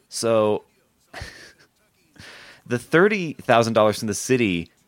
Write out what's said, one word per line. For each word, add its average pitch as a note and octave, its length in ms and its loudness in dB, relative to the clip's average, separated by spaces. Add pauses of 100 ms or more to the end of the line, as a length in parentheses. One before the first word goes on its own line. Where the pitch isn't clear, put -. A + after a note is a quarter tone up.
so G#2+ 560 -2 (480)
<laughs> - 1500 -20
the A#2+ 120 -4
thirty F3 560 0
thousand A2+ 400 2
dollars G#2+ 240 2
from A2+ 100 -8
the G2+ 60 -4
city G2 560 -2 (180)